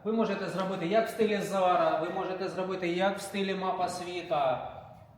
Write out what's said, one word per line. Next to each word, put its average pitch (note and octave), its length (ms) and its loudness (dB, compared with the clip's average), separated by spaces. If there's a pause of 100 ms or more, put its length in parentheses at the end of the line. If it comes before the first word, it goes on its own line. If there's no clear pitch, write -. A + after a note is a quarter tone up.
Ви G#3+ 80 0
можете G3 360 0
зробити F3+ 380 -2
як A3 200 4
в - 40 -6
стилі G#3 320 2
Зара, F3 580 4
ви F3 140 -2
можете F#3 340 -2
зробити F#3 400 -2
як F#3+ 300 2
в - 20 -8
стилі G3 340 -2
Мапа F3+ 340 -2
Світа, E3+ 840 -2 (460)